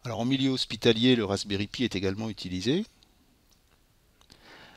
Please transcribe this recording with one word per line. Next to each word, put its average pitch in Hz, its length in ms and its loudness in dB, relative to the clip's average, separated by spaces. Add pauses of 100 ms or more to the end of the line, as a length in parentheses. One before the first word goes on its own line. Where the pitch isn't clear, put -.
Alors 113 160 -8
en 113 60 -2
milieu 135 240 0
hospitalier, 123 640 4
le 110 120 2
Raspberry 101 400 -2
Pi - 180 -4
est 107 100 -2
également 98 360 -2
utilisé. 101 560 -2 (1900)